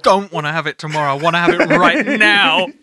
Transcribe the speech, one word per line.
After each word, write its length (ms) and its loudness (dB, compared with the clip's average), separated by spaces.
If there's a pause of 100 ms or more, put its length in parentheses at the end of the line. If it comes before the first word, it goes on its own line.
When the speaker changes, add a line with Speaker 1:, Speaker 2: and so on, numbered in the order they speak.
Speaker 1:
don't 300 0
wanna 200 -6
have 160 -4
it 100 -8
tomorrow. 340 -4
I 100 -4
wanna 180 0
have 200 2
it 60 0 (120)
right 280 0
Speaker 2:
<laughs> 140 -2
Speaker 1:
now." 480 2 (160)